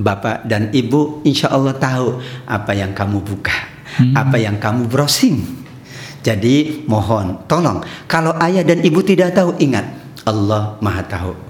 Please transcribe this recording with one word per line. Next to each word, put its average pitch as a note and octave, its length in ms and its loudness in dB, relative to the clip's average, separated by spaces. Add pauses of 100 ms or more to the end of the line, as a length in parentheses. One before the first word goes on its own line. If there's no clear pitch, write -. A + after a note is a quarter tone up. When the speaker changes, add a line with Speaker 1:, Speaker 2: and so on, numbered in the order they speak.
Speaker 1:
Bapak G#2 480 -2
dan G#2+ 240 0
ibu D3 500 0
insya D3 300 2
Allah C3+ 240 2
tahu B2+ 400 0 (320)
apa G#2 240 -2
yang G2 240 -2
kamu G2+ 240 -2
buka, - 320 -6 (400)
Speaker 2:
Hmm. B2+ 240 4
Speaker 1:
apa C3+ 240 2
yang G#2+ 160 0
kamu A2+ 320 -2
browsing. C#3+ 480 2 (840)
Jadi B2+ 640 2
mohon, G#2+ 600 0
tolong, D3 360 2 (240)
kalau E3 360 2
ayah F3 240 4
dan E3 160 4
ibu E3+ 200 4
tidak F3+ 360 4
tahu, F3+ 240 4
ingat, A#2+ 240 2 (400)
Allah G#2+ 560 0
Maha F#2 240 -2
Tahu." F2+ 280 -6 (180)